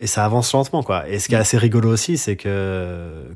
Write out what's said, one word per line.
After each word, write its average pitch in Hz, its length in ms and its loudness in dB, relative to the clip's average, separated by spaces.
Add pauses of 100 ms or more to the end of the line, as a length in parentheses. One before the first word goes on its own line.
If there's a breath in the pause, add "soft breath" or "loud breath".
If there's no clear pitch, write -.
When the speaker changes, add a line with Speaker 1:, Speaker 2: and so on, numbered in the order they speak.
Speaker 1:
Et 107 60 -6
ça 107 180 2
avance 117 260 2
lentement, 135 320 2
quoi. 85 240 -2
Et 101 120 -4
ce - 80 -4
qui 120 60 0
est 113 40 6
Speaker 2:
Mhm. 110 40 4
Speaker 1:
assez 101 160 2
rigolo 113 360 4
aussi, 160 240 0
c'est 101 180 -2
que 90 880 -6 (120)